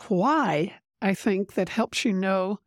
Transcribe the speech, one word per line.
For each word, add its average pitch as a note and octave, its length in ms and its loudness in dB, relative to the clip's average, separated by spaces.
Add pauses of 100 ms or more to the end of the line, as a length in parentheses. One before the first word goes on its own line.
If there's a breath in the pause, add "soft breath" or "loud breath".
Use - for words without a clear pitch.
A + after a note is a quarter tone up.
why, G3 640 2 (280)
I G3 120 2
think, G3 400 -2
that F#3 160 -2
helps - 360 -2
you A3 80 2
know F#3+ 540 0